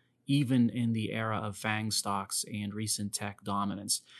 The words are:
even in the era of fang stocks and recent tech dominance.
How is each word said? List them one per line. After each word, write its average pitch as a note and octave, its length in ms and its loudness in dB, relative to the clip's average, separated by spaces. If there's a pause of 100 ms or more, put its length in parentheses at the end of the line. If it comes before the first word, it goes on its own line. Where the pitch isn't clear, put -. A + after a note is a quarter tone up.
(260)
even C3 440 4
in A#2 240 2
the A2 180 0
era A2 260 0
of G#2+ 180 -4
fang G#2+ 360 0
stocks G2 600 -2
and G#2 220 -4
recent G#2+ 400 -2
tech G2+ 300 -6
dominance. G2+ 580 -2 (180)